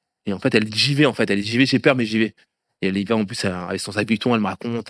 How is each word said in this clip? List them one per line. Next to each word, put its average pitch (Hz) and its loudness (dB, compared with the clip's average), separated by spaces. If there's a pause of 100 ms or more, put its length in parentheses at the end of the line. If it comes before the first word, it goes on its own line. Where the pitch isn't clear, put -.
(260)
Et 101 -2
en 95 -4
fait, 127 0
elle 110 6
dit, « 107 -4
J'y 135 2
vais, 143 4
en 120 2
fait. » 107 0
Elle 101 0
dit, « 101 -6
J'y 117 0
vais, 135 4
j'ai 127 2
peur, 135 4
mais 117 0
j'y 110 -2
vais. » 110 0 (480)
Et 95 0
elle 95 -2
y 101 0
va, 110 0
en 110 0
plus, 107 -6
elle, 95 -2
avec 90 -6
son 101 -8
sac 104 -2
Vuitton, 113 0
elle 113 2
me 104 0
raconte, 113 -8